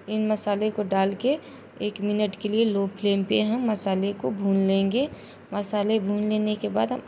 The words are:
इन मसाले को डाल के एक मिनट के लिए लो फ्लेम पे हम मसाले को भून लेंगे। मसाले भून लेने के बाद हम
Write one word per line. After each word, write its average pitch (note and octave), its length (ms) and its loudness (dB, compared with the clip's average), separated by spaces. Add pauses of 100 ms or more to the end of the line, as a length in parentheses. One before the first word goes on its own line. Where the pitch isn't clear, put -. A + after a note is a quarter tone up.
इन G#3+ 200 0
मसाले G#3 440 0
को G#3 140 -2
डाल F#3+ 300 2
के B3+ 220 0 (420)
एक G#3 220 -4
मिनट G#3 340 0
के - 140 -4
लिए A3 160 4
लो G3 240 2
फ्लेम G3 340 2
पे G#3 200 2
हम A#3 220 0
मसाले G3 480 0
को - 180 -4
भून G3 260 0
लेंगे। G3 520 2 (440)
मसाले G#3 460 0
भून G3+ 220 0
लेने G#3+ 340 0
के G#3+ 140 -4
बाद A3 240 0
हम - 140 -6